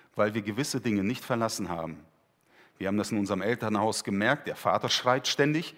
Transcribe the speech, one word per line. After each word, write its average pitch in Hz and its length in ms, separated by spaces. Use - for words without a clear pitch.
weil 107 180
wir 110 80
gewisse 117 400
Dinge 104 220
nicht 120 200
verlassen 113 460
haben? 82 300
Wir 92 100
haben 101 100
das 104 140
in 110 80
unserem 98 220
Elternhaus 107 640
gemerkt, 110 440
der - 80
Vater 92 340
schreit 131 380
ständig, 151 500